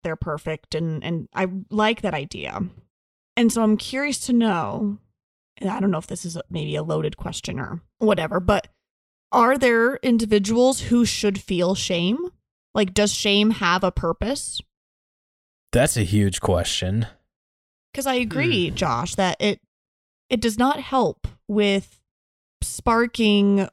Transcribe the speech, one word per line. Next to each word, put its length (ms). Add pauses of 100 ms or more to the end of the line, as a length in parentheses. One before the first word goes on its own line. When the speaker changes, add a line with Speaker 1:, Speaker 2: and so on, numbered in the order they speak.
Speaker 1:
they're 120
perfect. 600
And, 280
and 300
I 140 (220)
like 320
that 120
idea. 480 (760)
And 140
so 120
I'm 140
curious 500
to 60
know, 640 (600)
and 120
I 100
don't 120
know 60
if 100
this 180
is 100
a, 140
maybe 260
a 80
loaded 340
question 420
or 220 (180)
whatever, 400
but 280 (640)
are 260
there 400
individuals 840
who 240
should 340
feel 360
shame? 540 (460)
Like, 180
does 200
shame 380
have 320
a 80
purpose? 680 (1120)
Speaker 2:
That's 260
a 60
huge 360
question. 680 (840)
Speaker 1:
'Cause 120
I 100
agree, 540
Speaker 3:
Hmm. 60
Speaker 1:
Josh, 400
that 240
it, 200 (720)
it 100
does 180
not 220
help 480 (200)
with 500 (640)
sparking 1120